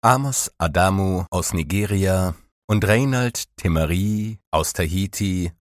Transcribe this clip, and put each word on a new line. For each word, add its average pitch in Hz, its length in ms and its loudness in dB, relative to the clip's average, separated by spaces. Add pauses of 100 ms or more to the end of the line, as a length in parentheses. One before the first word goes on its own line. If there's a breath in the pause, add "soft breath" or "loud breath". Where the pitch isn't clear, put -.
Amos 131 580 2
Adamu 92 720 2
aus 90 220 -2
Nigeria 95 800 0 (320)
und 104 200 2
Reinald 123 720 0
Temari 98 800 0 (140)
aus 80 220 -2
Tahiti 92 880 -2